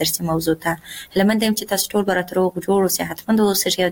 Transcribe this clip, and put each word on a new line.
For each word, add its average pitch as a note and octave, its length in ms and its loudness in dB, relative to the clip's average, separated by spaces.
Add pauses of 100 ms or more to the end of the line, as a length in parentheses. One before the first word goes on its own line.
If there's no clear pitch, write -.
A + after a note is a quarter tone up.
درسي E3 240 -4
موضوع E3 300 0
ته. E3 220 -2 (360)
هیله G3 120 2
مند G#3+ 180 2
یم A3 120 2
چې G#3+ 160 -6
تاسو G3 220 -2
ټول G#3 120 0
به F#3+ 100 0
راته F3+ 240 -2
روغ F3+ 200 0
جوړ G3 240 2
او F#3 60 2
صحتمند F3 520 0
اوسئ G3 440 2
او F3+ 80 2